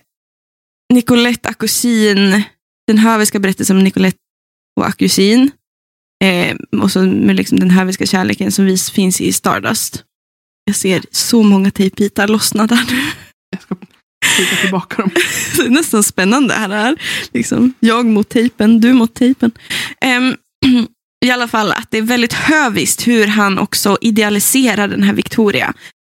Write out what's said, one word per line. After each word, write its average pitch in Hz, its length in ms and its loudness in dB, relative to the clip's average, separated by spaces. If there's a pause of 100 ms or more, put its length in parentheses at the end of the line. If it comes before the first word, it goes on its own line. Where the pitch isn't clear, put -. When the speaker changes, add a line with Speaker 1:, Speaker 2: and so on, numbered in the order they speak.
(960)
Speaker 1:
Nicolette 240 540 2
Acusin, 214 920 0 (440)
den 214 120 2
höviska 220 400 2
berättelsen 190 380 0
om 190 80 4
Nicolette 190 340 0 (640)
och - 60 0
Acusin, 208 640 2 (760)
eh, 175 320 0 (260)
och 196 80 2
så 190 120 0
med 190 340 2
liksom 190 240 0
den 185 100 2
höviska 185 360 0
kärleken 196 460 -2
som 196 120 0
vis-, 185 260 0
finns 185 300 0
i 185 120 -2
Stardust. - 720 -4 (600)
Jag 202 120 -2
ser 185 340 -2
så - 320 0
många 196 280 4
tejpbitar 202 580 -2
lossna 214 380 0
där 240 240 0
nu. 254 100 -2 (500)
Speaker 2:
Jag 190 120 -14
ska - 120 -12 (600)
trycka 185 200 -2
tillbaka 190 460 -4
dem. 190 80 -2 (240)
Speaker 1:
<laughs> - 220 -8
Det 320 60 0
är 240 80 -2
nästan 247 320 0
spännande 220 520 0
här, 208 140 -4
här. 214 280 -2 (360)
Liksom, 240 480 0
jag 226 260 2
mot 214 220 0
tejpen, 226 520 2
du 240 120 4
mot 233 220 2
tejpen. 247 360 0 (500)
Ehm, 254 340 0 (460)
<clears throat> - 460 -6
i 247 40 2
alla 247 180 -2
fall 214 240 0
att - 180 -8
det 220 80 -4
är 220 40 -2
väldigt 233 300 0
höviskt 269 760 0
hur 220 180 4
han 202 320 0
också - 420 -2
idealiserar 208 880 0
den 202 140 -2
här 202 120 2
Victoria. - 600 -2 (280)